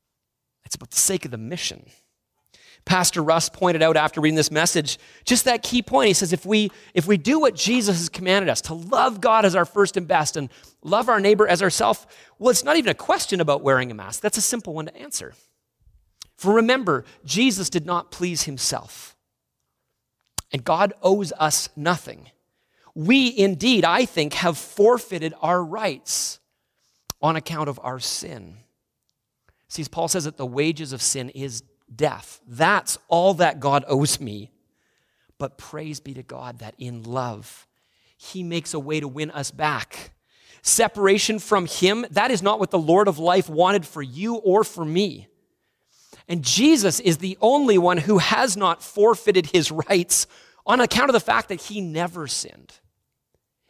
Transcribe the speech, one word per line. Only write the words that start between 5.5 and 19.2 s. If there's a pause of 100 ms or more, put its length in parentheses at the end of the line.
key
point.
He
says,
if
we, (220)
if
we
do
what
Jesus
has
commanded
us,
to
love
God
as
our
first
and
best
and (320)
love
our
neighbor
as
ourself, (320)
well,
it's
not
even
a
question
about
wearing
a
mask.
That's
a
simple
one
to
answer. (1040)
For
remember, (180)
Jesus
did
not
please
himself. (1400)